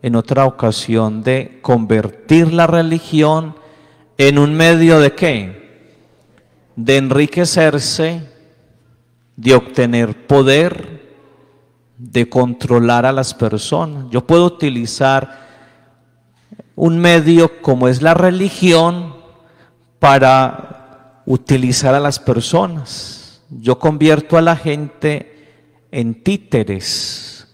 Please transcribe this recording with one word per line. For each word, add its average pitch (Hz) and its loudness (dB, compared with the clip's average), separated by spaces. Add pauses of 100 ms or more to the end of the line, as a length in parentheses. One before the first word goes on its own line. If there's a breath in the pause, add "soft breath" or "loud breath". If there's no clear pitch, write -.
en 120 -2
otra 135 0
ocasión 110 -2
de 131 -4
convertir 117 0
la 170 2
religión 160 -2 (640 soft breath)
en 139 4
un 147 2
medio 165 4
de 139 4
qué? 104 -8 (800)
De 123 0
enriquecerse, 151 -2 (1080)
de 123 4
obtener 120 -2
poder, 143 0 (840)
de 120 -4
controlar 120 0
a 135 2
las 131 -4
personas. 139 -6
Yo 123 -4
puedo 170 4
utilizar 135 -4 (1300 loud breath)
un 165 0
medio 165 4
como 127 0
es 127 0
la 160 4
religión 175 0 (840 soft breath)
para - 0
utilizar 127 0
a 143 0
las 143 -4
personas. - -6
Yo 123 -4
convierto 156 0
a 165 4
la 165 2
gente - -10
en 117 -6
títeres - -6 (240)